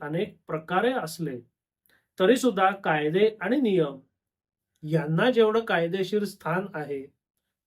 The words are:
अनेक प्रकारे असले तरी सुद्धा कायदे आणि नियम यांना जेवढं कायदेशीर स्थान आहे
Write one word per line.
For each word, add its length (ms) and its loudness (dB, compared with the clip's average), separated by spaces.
अनेक 340 -6
प्रकारे 460 -2
असले 440 -8
तरी 180 6
सुद्धा 320 2
कायदे 440 2
आणि 200 0
नियम 360 2
यांना 480 0
जेवढं 340 4
कायदेशीर 600 -2
स्थान 400 -6
आहे 260 -8